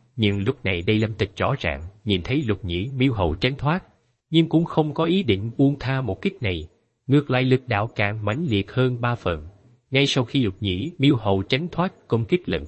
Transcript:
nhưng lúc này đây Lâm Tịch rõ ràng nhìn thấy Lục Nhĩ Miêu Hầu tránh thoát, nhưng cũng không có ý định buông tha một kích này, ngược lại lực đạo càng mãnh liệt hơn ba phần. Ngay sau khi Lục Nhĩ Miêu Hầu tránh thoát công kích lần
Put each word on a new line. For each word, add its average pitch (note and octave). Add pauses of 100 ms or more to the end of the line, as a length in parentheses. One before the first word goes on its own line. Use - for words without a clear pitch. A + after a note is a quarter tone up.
(160)
nhưng G2+
lúc A#2+
này F#2
đây A2
Lâm A2
Tịch -
rõ G#2
ràng D2 (220)
nhìn G2
thấy C#3+
Lục G2+
Nhĩ F2+
Miêu C3
Hầu F2
tránh C3
thoát, D3+ (460)
nhưng D#3+
cũng E3
không D3+
có D#3+
ý F#3
định A2
buông C#3+
tha C3
một G2
kích -
này, F2 (400)
ngược C#3+
lại B2+
lực C3
đạo G#2
càng G#2
mãnh C3
liệt G2
hơn B2+
ba A#2+
phần. D#2+ (440)
Ngay C3+
sau C3+
khi C3
Lục F#2+
Nhĩ G2+
Miêu C#3
Hầu G2
tránh C#3+
thoát F#3 (140)
công A#2
kích F3+
lần D2+